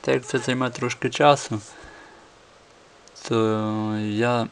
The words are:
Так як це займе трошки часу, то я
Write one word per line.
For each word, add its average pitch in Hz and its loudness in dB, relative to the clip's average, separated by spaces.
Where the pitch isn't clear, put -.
Так 135 2
як 131 -4
це - -2
займе 127 0
трошки 123 -4
часу, 139 2
то 107 0
я 110 0